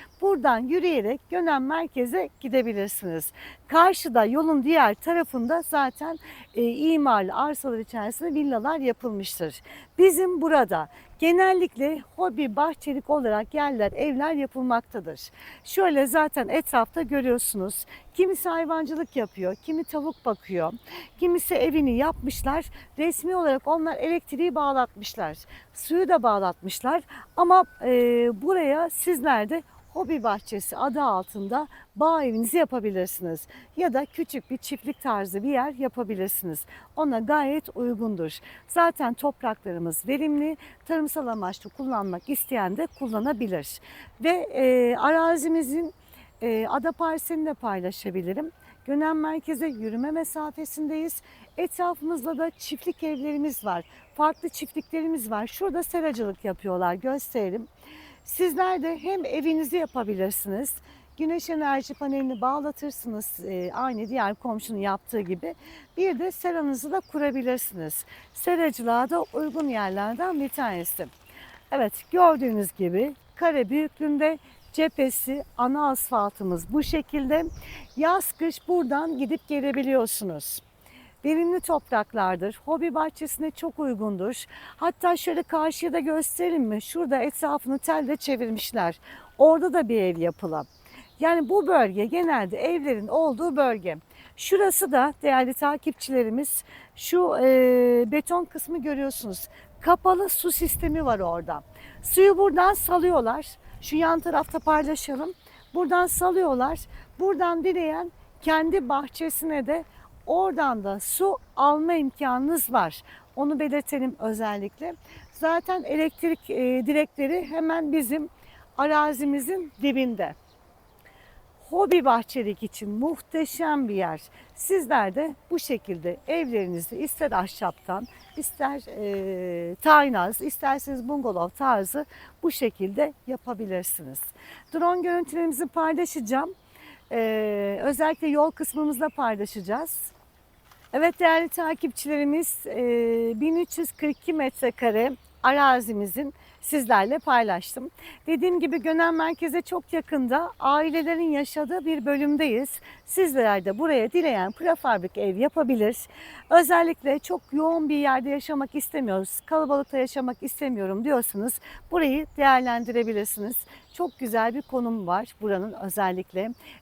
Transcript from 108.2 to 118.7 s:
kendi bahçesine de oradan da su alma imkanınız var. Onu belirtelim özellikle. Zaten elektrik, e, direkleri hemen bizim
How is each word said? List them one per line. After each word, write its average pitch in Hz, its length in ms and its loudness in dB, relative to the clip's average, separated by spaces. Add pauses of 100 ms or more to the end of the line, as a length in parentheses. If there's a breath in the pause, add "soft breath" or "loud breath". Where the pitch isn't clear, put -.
kendi 320 460 2
bahçesine 294 800 -4
de 320 180 -2 (420 loud breath)
oradan 294 580 0
da 202 160 -4
su 381 380 0 (180)
alma 302 380 4
imkanınız 277 800 0
var. 180 300 0 (340 loud breath)
Onu 285 220 0
belirtelim 277 600 -2
özellikle. 220 760 -6 (380 loud breath)
Zaten 339 500 0
elektrik, 311 680 -2
e, 254 360 0
direkleri 302 640 0
hemen 320 420 -2
bizim 302 360 0 (500 soft breath)